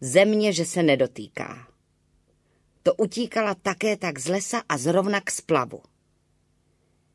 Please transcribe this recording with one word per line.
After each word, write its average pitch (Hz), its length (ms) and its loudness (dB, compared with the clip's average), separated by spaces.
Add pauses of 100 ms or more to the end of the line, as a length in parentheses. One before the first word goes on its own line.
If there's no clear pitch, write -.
země, 202 520 4
že 165 120 -2
se 175 180 0
nedotýká. 131 840 -2 (1160)
To 277 100 2
utíkala 214 640 -2
také 202 420 -2
tak 165 220 -6
z 127 80 -8
lesa 196 420 -4
a 151 80 0
zrovna 185 440 0
k - 100 -8
splavu. - 500 -2 (1300)